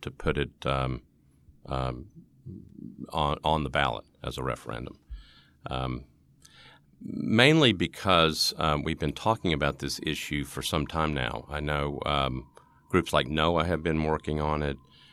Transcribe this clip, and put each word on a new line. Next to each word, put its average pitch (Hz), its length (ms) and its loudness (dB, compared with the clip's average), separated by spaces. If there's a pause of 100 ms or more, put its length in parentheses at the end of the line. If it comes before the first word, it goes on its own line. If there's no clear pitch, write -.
to - 80 -10
put 71 300 -2
it, - 260 -6
um, 65 380 0 (640)
um, 64 400 -4 (1000)
on, 73 340 0
on 78 200 2
the 67 60 -2
ballot 65 360 0 (180)
as 65 160 -6
a 65 40 -4
referendum, 58 540 -6 (720)
um, 64 380 -4 (960)
mainly 131 720 4
because, 85 840 4
um, 76 260 2
we've 80 160 -2
been 73 140 0
talking 110 400 0
about 71 240 0
this 71 240 -6
issue 73 420 -4
for 67 200 -8
some 76 240 0
time 78 260 0
now. 62 360 -4
I 73 100 -6
know, 73 460 -2
um, 67 440 0 (400)
groups 87 240 2
like 71 140 4
noah 80 380 2
have 82 180 0
been 80 200 0
working 78 380 0
on 76 220 0
it. 69 140 -2 (360)